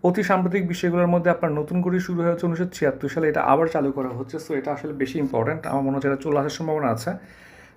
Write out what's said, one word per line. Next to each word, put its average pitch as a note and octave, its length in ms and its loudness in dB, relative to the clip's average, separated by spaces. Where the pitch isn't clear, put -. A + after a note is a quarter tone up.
অতি F3+ 200 2
সাম্প্রতিক F#3 460 2
বিষয়গুলোর F3 380 2
মধ্যে F3 240 4
আপনার E3 220 2
নতুন D3+ 300 -2
করে F3+ 180 0
শুরু F3 220 -2
হয়েছে E3+ 240 0
উনিশশো F3 260 0
ছিয়াত্তর C#3 360 0
সালে, D#3+ 200 0
এটা D3+ 140 2
আবার D3 240 4
চালু C#3+ 260 0
করা C3+ 160 -4
হচ্ছে। B2+ 280 -8
So D#3 180 -6
এটা C#3 180 -2
আসলে D3 200 -6
বেশি C3+ 260 -2
ইম্পর্ট্যান্ট, C3+ 480 -2
আমার C#3 160 0
মনে C3+ 140 0
হচ্ছে C#3 120 0
এটা C#3 140 -2
চলে D3 160 0
আসার C#3+ 120 0
সম্ভাবনা D#3 380 -2
আছে। A#2 220 -2